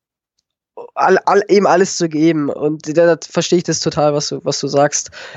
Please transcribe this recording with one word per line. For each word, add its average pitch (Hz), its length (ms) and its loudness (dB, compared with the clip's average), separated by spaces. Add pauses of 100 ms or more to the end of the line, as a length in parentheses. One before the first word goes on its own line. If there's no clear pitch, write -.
(960)
all, 165 240 2
all, 196 280 2
eben 190 200 4
alles 180 300 2
zu 170 120 -2
geben. 156 400 0
Und 151 480 -4
da, 170 180 4
da - 20 -14 (100)
verstehe 175 300 0
ich 175 60 0
das 160 160 -4
total, 151 340 0
was 147 160 -4
du, 139 140 -10
was 143 160 -4
du 143 80 -6
sagst. 143 440 0 (260)